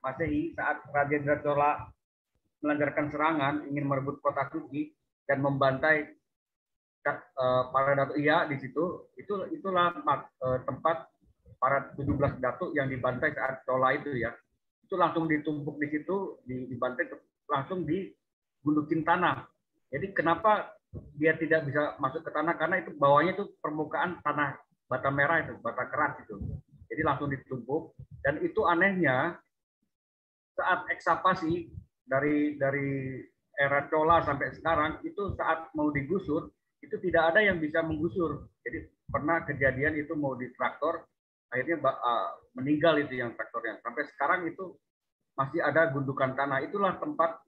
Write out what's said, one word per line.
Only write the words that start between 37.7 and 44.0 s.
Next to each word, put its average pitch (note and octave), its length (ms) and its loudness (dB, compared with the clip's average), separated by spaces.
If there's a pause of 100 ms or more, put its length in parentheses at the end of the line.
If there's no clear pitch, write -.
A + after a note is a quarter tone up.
menggusur. D#3+ 640 -2 (160)
Jadi - 240 -10 (160)
pernah D#3 400 0
kejadian C#3 560 0
itu D#3+ 160 -6
mau C#3 160 -2
ditraktor, B2+ 720 -4 (440)
akhirnya B2+ 320 -2
ba-, C3+ 160 0
eh, A2+ 320 0 (280)
meninggal D3 440 2
itu B2+ 200 -4
yang A#2 160 -6
traktornya. A2+ 480 -8
Sampai B2 240 -6